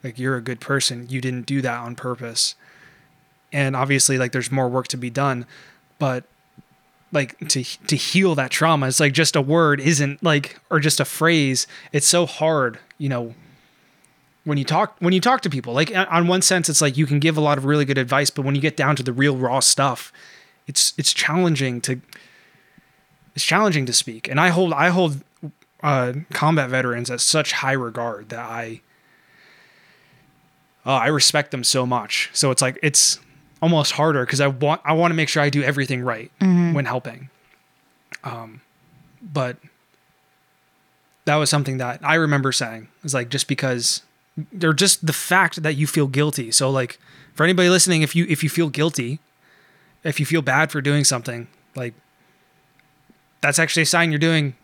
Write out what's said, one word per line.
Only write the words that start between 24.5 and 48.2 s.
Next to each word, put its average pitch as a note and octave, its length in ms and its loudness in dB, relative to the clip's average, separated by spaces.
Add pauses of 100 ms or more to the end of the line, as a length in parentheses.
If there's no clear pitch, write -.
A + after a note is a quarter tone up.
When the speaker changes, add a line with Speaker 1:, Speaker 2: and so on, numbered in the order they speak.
Speaker 1:
I D3 160 2
hold, E3 320 0 (600)
uh, C3 320 0 (180)
combat D3+ 360 2
veterans B2 420 -2
at B2 100 -6
such - 320 0
high C3+ 200 -2
regard A#2 580 -6
that A#2 100 -10
I, A2+ 400 -12 (2000)
uh, B2+ 60 -2
I B2 180 2
respect D3 420 2
them B2 140 -8
so B2+ 220 0
much. A#2+ 460 -4
So - 180 0
it's B2+ 120 0
like, C3 200 -2
it's - 360 2 (440)
almost E3 300 2
harder D3 340 2
'cause - 140 -2
I C#3+ 60 4
want, C#3+ 380 0
I D3+ 80 0
wanna E3 220 4
make D#3+ 160 0
sure D3+ 120 2
I D3 60 2
do C#3+ 140 0
everything C3+ 400 -2
right A#2+ 280 -6 (100)
Speaker 2:
Mm-hmm. F3 340 4
Speaker 1:
when C#3+ 100 0
helping. B2 460 -8 (920)
Um, A#2 380 -12 (600)
but C#3+ 340 -6 (1700)
that D3 120 2
was D3+ 120 0
something C#3 300 -2
that B2 240 -6
I D3+ 140 2
remember C#3+ 360 2
saying, A2+ 360 -6 (140)
is C#3 120 -6
like, A#2+ 160 -4
just C3+ 180 -4
because B2+ 540 -2 (500)
they're E3 220 0
just F#3 320 2
the - 60 2
fact F3+ 500 0
that D#3 140 0
you D3 100 0
feel D3 200 2
guilty. C3+ 440 -2
So, C3+ 200 2
like, C3 280 -2 (360)
for D3+ 100 2
anybody F3+ 260 4
listening, F3+ 320 4
if D3 140 0
you, E3+ 120 4